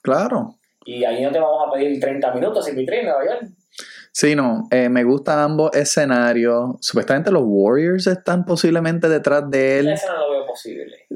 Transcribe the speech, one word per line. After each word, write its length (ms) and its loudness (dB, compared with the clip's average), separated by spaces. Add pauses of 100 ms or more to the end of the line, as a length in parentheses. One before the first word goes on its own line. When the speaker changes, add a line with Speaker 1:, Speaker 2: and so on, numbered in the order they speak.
Speaker 1:
Claro. 540 -2 (280)
Speaker 2:
Y 200 -6
ahí 180 0
no 100 0
te 80 0
vamos 280 0
a 40 -8
pedir 280 -2
treinta 340 -2
minutos, 320 -2
C 80 -6
P 100 -4
three 180 -2
en 40 -4
Nueva 180 0
York. 280 -4 (600)
Speaker 1:
Sí, 220 2
no, 380 0
eh, 180 2
me 140 2
gustan 340 0
ambos 380 0
escenarios. 1040 0
Supuestamente 520 0
los 140 4
Warriors 640 2
están 380 0
posiblemente 640 0
detrás 400 2
de 300 2
él. 100 2
Speaker 2:
Eso 220 -4
no 140 -2
lo 60 -2
veo 160 -4
posible. 500 -12 (180)